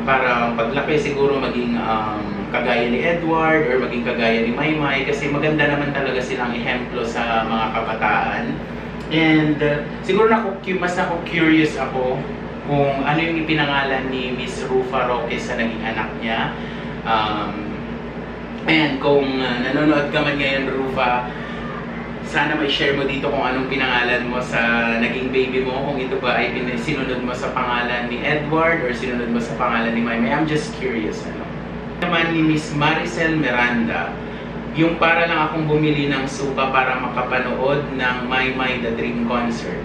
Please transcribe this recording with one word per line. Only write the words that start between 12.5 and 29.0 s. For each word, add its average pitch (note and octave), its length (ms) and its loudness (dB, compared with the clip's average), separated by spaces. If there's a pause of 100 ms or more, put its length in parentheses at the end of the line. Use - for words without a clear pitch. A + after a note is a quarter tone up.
kung C#3 400 2
ano D#3 160 2
yung E3 240 0
ipinangalan C#3 640 0
ni B2+ 240 -4
Miss A#2 320 -6
Rufa B2+ 400 0
Roque B2+ 320 -2
sa B2 160 -4
naging A2+ 260 -2
anak A2+ 380 -4
niya. A2+ 320 -2 (520)
Um, G#2+ 680 -2 (920)
ayan, D#3 400 4
kung, C#3+ 240 6 (160)
uh, A#2+ 160 0
nanonood D3 560 4
ka D3 80 2
man C#3+ 160 0
ngayon, C3+ 320 0
Rufa, B2+ 560 0 (1080)
sana D3+ 240 2
may D3 80 0
share C#3 320 2
mo C#3 80 0
dito C#3 240 -2
kung A#2 160 0
anong C3 240 0
pinangalan B2 560 2
mo B2 160 -2
sa A#2 560 2
naging B2 320 0
baby B2+ 320 2
mo, B2+ 240 -2
kung C3+ 160 -2
ito B2+ 160 -2
ba A#2+ 240 0
ay B2 80 0
pin-, B2 320 -2
sinunod C3 400 -2
mo B2 80 -4
sa B2 240 -4
pangalan A#2+ 560 -2
ni A#2+ 160 -4
Edward D3+ 560 2
or B2 80 0
sinunod A#2+ 400 -4